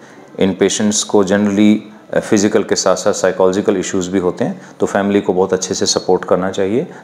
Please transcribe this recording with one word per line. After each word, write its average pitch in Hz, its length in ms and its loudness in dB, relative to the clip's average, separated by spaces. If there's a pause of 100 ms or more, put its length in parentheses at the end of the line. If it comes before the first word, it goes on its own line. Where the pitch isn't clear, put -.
(400)
इन 95 140 2
patients 104 500 0
को 104 200 2
generally, 104 520 4 (380)
अ, 82 60 0
physical 107 440 2
के 101 120 -2
साथ 92 200 2
साथ 98 180 -2
psychological 92 640 0
issues 90 300 -4
भी 95 120 0
होते 90 260 -2
हैं, 185 160 -6 (180)
तो 101 60 0
family 101 360 0
को 101 120 -2
बहुत 92 200 0
अच्छे 95 200 -4
से 98 120 -2
support - 400 0
करना 95 260 0
चाहिए, 104 360 -2 (160)